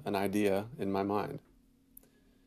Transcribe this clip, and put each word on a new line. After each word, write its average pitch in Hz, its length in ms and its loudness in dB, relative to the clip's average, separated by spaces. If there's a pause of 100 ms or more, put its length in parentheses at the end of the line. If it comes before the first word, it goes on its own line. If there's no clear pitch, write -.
an 101 100 -2
idea 98 520 2 (120)
in 98 140 -2
my 98 100 2
mind. 101 380 -2 (1080)